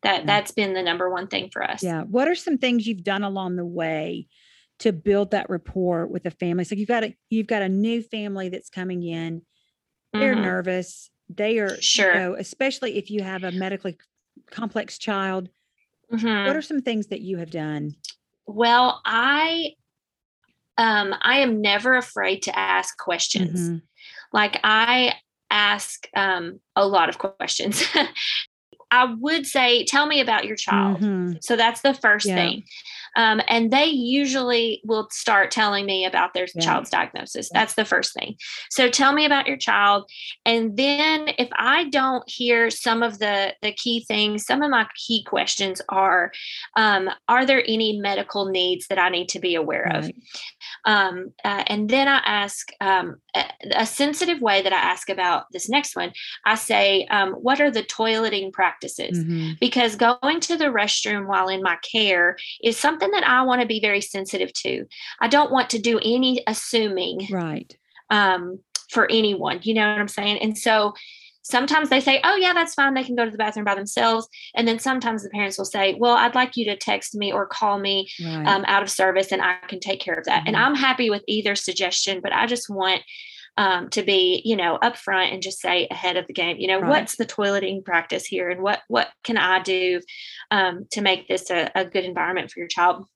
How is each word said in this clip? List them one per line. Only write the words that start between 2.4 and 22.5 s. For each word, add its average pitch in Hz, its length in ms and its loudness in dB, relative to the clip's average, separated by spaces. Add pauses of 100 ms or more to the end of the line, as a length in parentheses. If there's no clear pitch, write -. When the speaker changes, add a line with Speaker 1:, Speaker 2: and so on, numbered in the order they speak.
Speaker 2:
things 240 260 0
you've 208 180 -6
done 196 200 -2
along 190 320 -4
the 175 100 -6
way 170 600 -6 (520)
to 220 140 2
build 196 380 0
that 202 180 -2
rapport 175 560 -2
with - 180 -8
the 170 80 -6
family? 180 320 -2
So 190 120 -6
you've 202 120 -4
got 233 160 0
a, 220 120 -8 (140)
you've 220 180 -2
got 214 160 0
a 190 60 -2
new 220 340 0
family 202 460 -8
that's 180 200 -12
coming 180 340 -8
in. 165 380 -8 (720)
They're 214 200 2
Speaker 1:
Mm-hmm. 208 100 0
Speaker 2:
nervous. 185 680 -4 (180)
They 214 320 -2
are, 202 160 -2
you - 60 -10
Speaker 1:
Sure. 190 320 4
Speaker 2:
know, 180 220 0
especially 262 600 -4
if 202 120 -8
you 208 140 -2
have 190 200 -8
a 185 80 -6
medically 185 460 -6 (540)
complex - 480 -6
child. 190 500 -4 (640)
Speaker 1:
Mm-hmm. 214 340 0
Speaker 2:
What 285 80 0
are 311 60 -2
some 294 200 -4
things 220 260 -2
that 190 140 -8
you 185 160 -6
have 170 120 -8
done? 151 460 -6 (500)
Speaker 1:
Well, 233 600 2
I, 294 680 0 (1040)
um, 208 440 2
I 262 180 4
am 233 220 2
never 208 340 2
afraid 196 480 -2
to - 140 -4